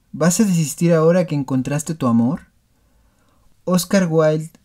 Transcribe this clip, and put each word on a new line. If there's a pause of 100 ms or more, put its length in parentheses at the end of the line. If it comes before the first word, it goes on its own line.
(120)
¿Vas
a
desistir
ahora
que
encontraste
tu
amor?". (1200)
Oscar
Wilde (120)